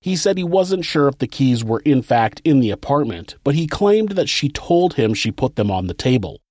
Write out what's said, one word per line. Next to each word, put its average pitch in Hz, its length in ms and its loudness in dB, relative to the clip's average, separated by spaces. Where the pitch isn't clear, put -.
He 185 140 -2
said 196 200 0
he 180 80 -4
wasn't 185 400 0
sure 143 240 2
if 135 100 -2
the 123 100 -2
keys 120 360 0
were 113 160 -2
in 135 220 2
fact 117 420 0
in 143 160 4
the 110 100 2
apartment, 113 760 -4
but 147 100 2
he 160 120 -2
claimed 208 440 2
that 185 180 -2
she - 200 -2
told 175 460 0
him 110 200 0
she 110 160 -2
put - 260 -4
them 104 140 0
on 92 160 -2
the 87 80 -6
table. 113 460 -2